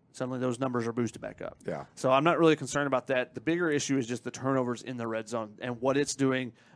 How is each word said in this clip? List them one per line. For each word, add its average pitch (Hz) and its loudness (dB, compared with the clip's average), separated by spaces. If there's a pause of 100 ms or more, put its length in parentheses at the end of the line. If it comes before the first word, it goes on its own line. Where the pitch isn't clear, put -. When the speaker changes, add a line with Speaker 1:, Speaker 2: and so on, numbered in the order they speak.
(120)
Speaker 1:
suddenly 127 -6
those 123 -2
numbers 123 0
are 117 -2
boosted 117 -2
back 104 -10
up. - -10
Speaker 2:
Yeah. 76 -6 (100)
Speaker 1:
So 131 0
I'm 135 6
not 170 6
really 160 8
concerned 139 -2
about 131 0
that. 127 0
The 127 -12
bigger 165 0
issue 139 2
is 127 0
just 120 -6
the 120 -6
turnovers 127 0
in 127 -10
the 117 -4
red 110 -4
zone 110 -6
and 123 -6
what 131 2
it's 143 0
doing, 131 0 (240)